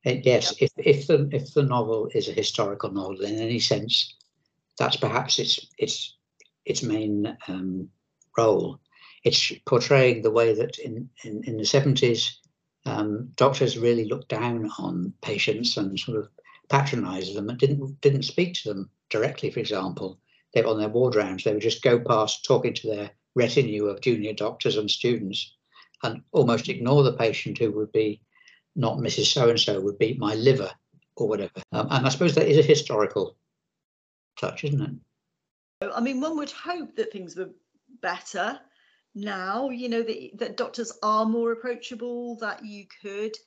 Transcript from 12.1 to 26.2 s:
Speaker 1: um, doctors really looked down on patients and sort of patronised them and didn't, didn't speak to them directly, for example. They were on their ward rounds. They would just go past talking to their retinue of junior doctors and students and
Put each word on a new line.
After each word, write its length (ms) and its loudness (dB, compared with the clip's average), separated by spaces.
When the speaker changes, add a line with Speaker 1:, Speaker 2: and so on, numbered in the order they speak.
Speaker 1:
um, 500 -4
doctors 420 2
really 280 2
looked 240 -6
down 400 -2
on 420 -4
patients 560 -2
and 220 -4
sort 180 -4
of 120 -4
patronised 680 0
them 140 -4
and 100 -8
didn't, 420 0
didn't 220 4
speak 320 -2
to 140 -6
them 200 -8
directly, 420 -2
for 80 -6
example. 600 -6
They 80 4
were 80 2
on 100 0
their 100 -2
ward 260 2
rounds. 280 0
They 100 2
would 80 0
just 220 -2
go 160 6
past 440 0
talking 300 2
to 140 -6
their 240 -6
retinue 500 2
of 160 -2
junior 320 0
doctors 440 -2
and 120 -2
students 680 -2
and 180 -6